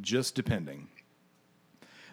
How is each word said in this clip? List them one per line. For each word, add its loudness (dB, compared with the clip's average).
just 2
depending. 0